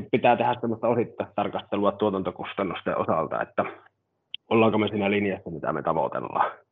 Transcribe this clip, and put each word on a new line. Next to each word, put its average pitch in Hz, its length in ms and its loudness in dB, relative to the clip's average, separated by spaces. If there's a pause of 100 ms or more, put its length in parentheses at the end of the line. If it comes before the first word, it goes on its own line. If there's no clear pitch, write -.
(120)
pitää 120 260 4
tehdä 120 240 0
semmoista 117 260 -2
osittaista 113 480 -2
tarkastelua 101 560 0
tuotantokustannusten 95 1040 -2
osalta, 80 440 0
että - 240 -2 (840)
ollaanko 110 280 6
me 104 100 2
siinä 101 240 0
linjassa, 104 380 0
mitä 76 240 -4
me 76 100 -4
tavoitellaan. 65 680 -2 (200)